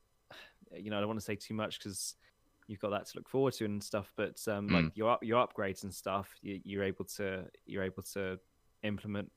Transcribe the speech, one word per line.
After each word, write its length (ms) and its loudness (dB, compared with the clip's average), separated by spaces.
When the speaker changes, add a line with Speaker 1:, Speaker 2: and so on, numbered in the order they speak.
Speaker 1:
<sighs> 440 -20
you 160 -6
know, 60 0
I 40 4
don't 80 4
wanna 120 0
say 160 -2
too 160 -10
much 300 0
'cause 320 -4
you've 140 -10
got 120 0
that 160 0
to 100 -12
look 100 -12
forward 260 4
to 120 0
and 180 -2
stuff. 320 -2
But, 320 0
um, 200 2
like, 180 6
Speaker 2:
Mm. 80 -2
Speaker 1:
your 160 4
up-, 140 4
your 220 6
upgrades 360 -2
and 100 -6
stuff, 380 -2
you, 240 -6
you're 200 0
able 200 0
to, 280 -2
you're 180 -2
able 200 -4
to 240 -2
implement 540 -2